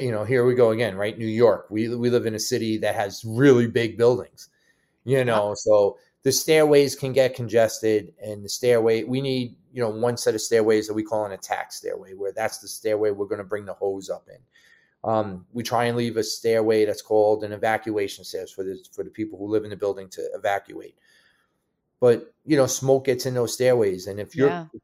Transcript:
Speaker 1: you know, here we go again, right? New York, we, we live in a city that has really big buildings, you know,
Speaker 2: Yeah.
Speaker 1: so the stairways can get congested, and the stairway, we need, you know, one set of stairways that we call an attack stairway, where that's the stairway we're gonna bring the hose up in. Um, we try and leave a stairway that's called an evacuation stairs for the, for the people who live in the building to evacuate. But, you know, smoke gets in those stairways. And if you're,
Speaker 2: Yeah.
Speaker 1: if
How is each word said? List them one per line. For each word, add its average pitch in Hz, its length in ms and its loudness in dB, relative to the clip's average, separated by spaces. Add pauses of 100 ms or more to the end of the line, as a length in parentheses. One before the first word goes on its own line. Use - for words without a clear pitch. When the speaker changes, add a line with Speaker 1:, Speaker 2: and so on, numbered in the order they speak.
Speaker 1:
you 127 100 -2
know, 107 120 -4
here 120 220 2
we 127 100 4
go 120 160 6
again, 110 240 0
right? 104 220 -4
New 113 100 -6
York, 110 420 4
we, 113 260 -2
we 120 140 0
live 120 160 2
in 110 100 -2
a 110 40 -6
city 110 400 -2
that 101 160 0
has 101 300 -6
really 120 420 6
big 113 300 -2
buildings, 117 520 0 (560)
you 131 200 0
know, 104 280 0
Speaker 2:
Yeah. - 40 -4
Speaker 1:
so 104 400 2 (260)
the 135 80 2
stairways 147 640 4
can 131 180 -6
get 127 220 2
congested, 110 840 0
and 104 240 -12
the 98 40 -12
stairway, 113 540 2
we 127 180 -4
need, 131 360 -4 (160)
you 127 80 -6
know, 113 80 -2
one 117 280 -2
set 117 180 0
of 110 60 -4
stairways 110 460 2
that 107 80 -6
we 107 80 -2
call 107 220 -4
an 98 80 -10
attack - 400 -8
stairway, 95 420 -10
where 98 180 -8
that's 110 260 -6
the 101 80 -18
stairway 107 440 -2
we're 101 160 -6
gonna 101 180 -8
bring 104 200 -8
the 95 100 -12
hose 98 340 -6
up 87 200 -10
in. - 100 -20 (720)
Um, 104 440 -2
we 117 100 -6
try 117 220 0
and 120 120 -2
leave 120 200 -2
a 110 60 0
stairway 110 600 2
that's 104 180 -6
called 107 400 2
an 104 100 -10
evacuation 104 720 -4
stairs 92 260 -10
for 98 120 -10
the, 95 160 -8 (140)
for 101 100 -8
the 90 80 -10
people 107 280 -10
who 101 80 -8
live 107 180 0
in 104 60 -14
the 98 60 -12
building 98 340 -6
to - 100 -14 (140)
evacuate. 101 600 -6 (1080)
But, 120 320 2 (120)
you 151 120 2
know, 135 100 6
smoke 135 380 2
gets 123 200 0
in 131 80 -2
those 120 200 -2
stairways. 104 540 2
And 101 120 -8
if - 160 -12
you're, 135 140 4
Speaker 2:
Yeah. 170 240 -6
Speaker 1:
if - 100 -18